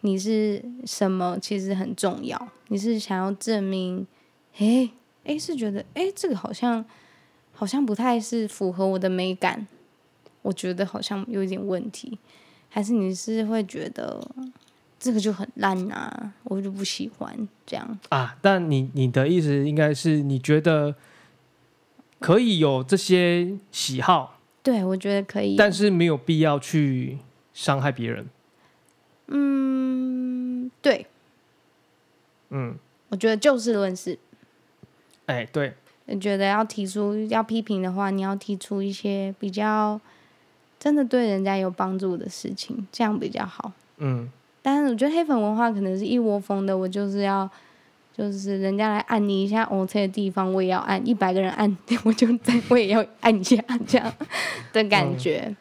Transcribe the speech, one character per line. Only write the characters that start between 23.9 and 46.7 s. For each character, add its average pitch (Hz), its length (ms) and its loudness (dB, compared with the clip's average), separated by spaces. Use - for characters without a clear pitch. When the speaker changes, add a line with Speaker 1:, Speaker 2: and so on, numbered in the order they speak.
Speaker 2:
好， 147 380 2
Speaker 1:
对， 226 200 2
我 185 140 0
觉 202 160 -2
得 202 80 0
可 202 220 -4
以。 196 120 2
Speaker 2:
但 208 160 6
是 196 200 4
没 170 140 4
有 156 120 2
必 156 220 2
要 151 180 4
去 135 600 0
伤 139 260 0
害 139 120 0
别 117 180 -6
人。 - 180 -8
Speaker 1:
嗯， 254 1400 -2
对。 - 240 2
Speaker 2:
嗯。 127 260 -6
Speaker 1:
我 208 60 -4
觉 226 140 2
得 220 80 2
就 277 180 4
事 226 180 -2
论 196 220 0
事。 180 220 -8
Speaker 2:
哎， 123 260 -4
对。 143 220 -2
Speaker 1:
我 214 100 -8
觉 202 200 -2
得 196 100 0
要 202 180 2
提 214 240 -6
出， 208 280 -2
要 220 160 2
批 220 180 -2
评 202 220 -2
的 185 100 -4
话， 196 160 -2
你 196 140 -2
要 196 120 -2
提 196 220 -6
出 196 240 -6
一 196 100 -4
些 196 480 -4
比 202 120 -6
较 214 500 0
真 294 140 2
的 294 120 4
对 240 220 2
人 196 160 0
家 196 140 0
有 190 120 0
帮 190 280 -4
助 185 200 -2
的 - 100 -8
事 - 260 -8
情， - 380 -8
这 - 120 -2
样 214 140 0
比 - 120 -4
较 - 160 -6
好。 - 260 -10
Speaker 2:
嗯。 127 320 -2
Speaker 1:
但 277 200 2
是 277 100 2
我 226 40 0
觉 247 120 2
得 302 60 2
黑 339 100 4
粉 277 180 2
文 208 140 2
化 233 160 2
可 202 100 -2
能 190 160 0
是 202 80 -4
一 247 140 2
窝 208 200 2
蜂 196 260 -2
的， 190 120 0